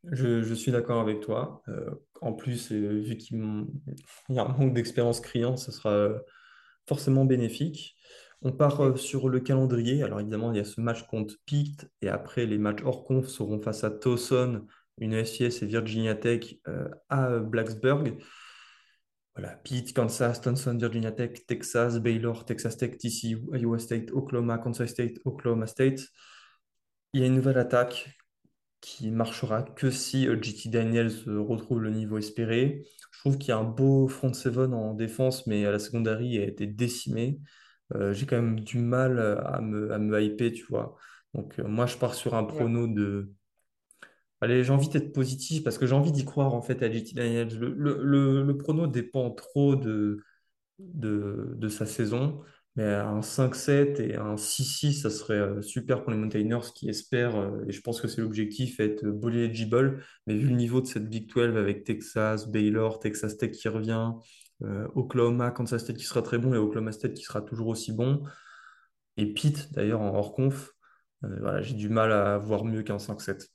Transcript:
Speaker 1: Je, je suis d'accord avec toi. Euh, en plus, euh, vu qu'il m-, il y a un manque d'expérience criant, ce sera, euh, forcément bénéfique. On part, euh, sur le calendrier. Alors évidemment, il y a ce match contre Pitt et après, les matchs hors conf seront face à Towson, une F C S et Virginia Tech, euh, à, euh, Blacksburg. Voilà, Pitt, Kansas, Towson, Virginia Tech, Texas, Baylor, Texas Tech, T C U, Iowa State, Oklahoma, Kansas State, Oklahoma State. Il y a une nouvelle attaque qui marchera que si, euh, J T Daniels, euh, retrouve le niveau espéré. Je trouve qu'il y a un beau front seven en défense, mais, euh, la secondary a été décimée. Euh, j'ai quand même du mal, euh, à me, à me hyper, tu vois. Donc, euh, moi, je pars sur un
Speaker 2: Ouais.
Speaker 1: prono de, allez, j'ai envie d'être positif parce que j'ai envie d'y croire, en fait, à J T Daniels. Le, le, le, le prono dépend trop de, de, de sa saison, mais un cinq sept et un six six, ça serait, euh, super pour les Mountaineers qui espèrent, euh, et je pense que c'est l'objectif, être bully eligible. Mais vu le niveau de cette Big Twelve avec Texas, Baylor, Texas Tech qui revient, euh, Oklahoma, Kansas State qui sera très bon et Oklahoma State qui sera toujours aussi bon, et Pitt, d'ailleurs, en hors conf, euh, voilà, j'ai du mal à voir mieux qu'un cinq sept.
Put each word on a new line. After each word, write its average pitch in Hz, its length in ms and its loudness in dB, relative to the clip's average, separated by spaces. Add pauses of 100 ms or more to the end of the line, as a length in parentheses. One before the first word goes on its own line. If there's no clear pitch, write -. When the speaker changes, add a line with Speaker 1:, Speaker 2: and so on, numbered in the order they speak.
(120)
Speaker 1:
Je, 120 300 2
je 113 140 0
suis 127 160 -2
d'accord 120 280 2
avec 107 200 0
toi. 117 480 -4
Euh, - 240 -8 (300)
en 117 120 -4
plus, 120 380 -6
euh, 107 300 0
vu 113 160 -4
qu'il - 200 -8
m-, 107 300 -4 (600)
il 127 60 0
y 123 40 0
a 113 60 2
un 131 120 0
manque 131 160 4
d'expérience 120 460 2
criant, 123 380 -2
ce 123 140 -10
sera, 107 200 -2
euh, 104 280 2 (680)
forcément 135 360 4
bénéfique. 131 720 0 (460)
On 131 100 0
part, 143 300 4
euh, 131 140 6
sur 131 340 0
le 131 120 4
calendrier. 131 600 4
Alors 101 180 -2
évidemment, 110 320 -2
il 107 60 2
y 101 40 2
a 101 40 -2
ce - 160 -6
match 117 240 -2
contre 110 300 -4 (100)
Pitt 147 420 -2 (140)
et 98 80 -2
après, 107 380 -2
les 107 100 0
matchs 104 260 0
hors - 200 -2
conf 131 240 2
seront 107 340 -4
face 107 220 -4
à 107 80 0
Towson, 123 760 0 (320)
une 110 260 0
F 113 60 -4
C - 160 0
S 120 160 -2
et 107 60 -2
Virginia 110 480 0
Tech, 117 400 -2 (120)
euh, - 220 -6 (200)
à, 131 200 2
euh, 120 120 0
Blacksburg. 113 760 0 (1160)
Voilà, - 200 -10
Pitt, - 380 -8
Kansas, 117 480 0
Towson, 123 360 0
Virginia 113 360 0
Tech, 120 340 -6
Texas, 117 520 2
Baylor, 113 440 0
Texas 113 320 -4
Tech, 120 220 -4
T 120 120 -4
C 113 200 -4
U, 113 280 -4
Iowa 117 220 2
State, 117 320 -4
Oklahoma, 120 460 0
Kansas 117 320 -2
State, 117 340 -4
Oklahoma 117 420 0
State. 135 360 2 (1120)
Il 131 80 4
y - 20 6
a 127 40 4
une 127 80 6
nouvelle 131 220 4
attaque 123 520 2 (720)
qui - 300 -8
marchera 113 520 0
que - 280 0
si, 131 360 0
euh, 117 140 4
J 107 140 -6
T - 140 -10
Daniels, 113 420 2 (160)
euh, 104 120 -2
retrouve 113 400 -2
le 107 120 -2
niveau 107 260 -2
espéré. 117 680 0 (300)
Je - 60 -20
trouve 135 180 2
qu'il - 120 -6
y - 40 4
a 110 40 2
un 110 60 0
beau 135 460 6
front 131 240 -2
seven 127 400 0
en 110 200 -2
défense, 113 540 0
mais, 104 180 2
euh, 101 60 2
la 104 80 2
secondary 113 580 0
a 101 60 0
été 104 240 -4
décimée. 120 720 -2 (560)
Euh, 101 160 0
j'ai 101 140 -2
quand 120 160 2
même 113 180 0
du 110 200 -4
mal, 123 400 2
euh, 107 260 2
à - 160 -2
me, 107 320 -2
à 107 60 -2
me 107 220 2
hyper, 107 300 2
tu - 140 -12
vois. 110 320 -4 (360)
Donc, - 260 -8
euh, - 40 -4
moi, 110 220 0
je - 100 -4
pars 123 180 -2
sur 120 220 -2
un 110 80 2
Speaker 2:
Ouais. 110 40 -2
Speaker 1:
prono 117 400 0
de, 101 440 0 (1120)
allez, 123 220 4
j'ai 131 80 4
envie 139 160 6
d'être - 240 0
positif 143 540 -2
parce 117 120 0
que 135 80 2
j'ai 127 100 4
envie 147 180 4
d'y 139 100 2
croire, 139 300 0
en 120 80 -2
fait, 123 200 -2
à 113 80 2
J 110 140 -2
T - 120 -12
Daniels. 117 440 -2
Le, 123 140 -2
le, 147 280 0
le, 139 420 6
le 139 140 2
prono 156 300 0
dépend 123 440 -2
trop 143 440 2
de, 107 480 0 (540)
de, 110 800 -4
de 110 100 -4
sa 107 180 -4
saison, 123 560 -2 (340)
mais 110 100 0
un 104 360 0
cinq 127 340 0
sept 143 440 4
et 104 160 -2
un 107 220 -2
six - 260 -2
six, 143 300 0
ça 113 160 -2
serait, - 240 -4
euh, 101 280 0
super - 420 -2
pour 120 80 -2
les 110 60 0
Mountaineers 107 560 -2
qui - 140 -8
espèrent, 117 480 0
euh, 104 320 -2
et 101 60 -6
je - 80 -10
pense 117 180 -6
que 117 80 -4
c'est 113 140 -4
l'objectif, 110 580 -4
être 107 280 0
bully 113 320 -2
eligible. 117 640 2 (260)
Mais 107 100 0
vu 139 100 2
le 123 80 4
niveau 120 240 2
de 127 60 -2
cette 110 240 -6
Big 110 180 -6
Twelve 117 300 2
avec 101 260 0
Texas, 107 640 -2
Baylor, 110 520 2
Texas 107 360 -4
Tech 117 160 -2
qui - 160 -6
revient, 113 440 0 (520)
euh, 104 320 -4
Oklahoma, 120 560 2
Kansas 117 320 -2
State 117 140 -6
qui - 80 -12
sera - 160 0
très 117 160 -2
bon 127 160 2
et 120 40 2
Oklahoma 107 360 0
State - 200 -4
qui - 100 -14
sera - 180 -6
toujours 113 260 -4
aussi 110 240 -4
bon, 131 320 2 (960)
et 107 80 2
Pitt, 143 480 -2
d'ailleurs, 107 280 0
en 101 140 -2
hors 101 180 -2
conf, 135 400 -2 (520)
euh, 98 160 -8
voilà, 98 200 -2
j'ai 113 140 -6
du 104 140 -4
mal 110 240 4
à 104 240 4
voir 107 260 -2
mieux 110 200 -2
qu'un 104 160 -4
cinq 101 200 -10
sept. - 360 -8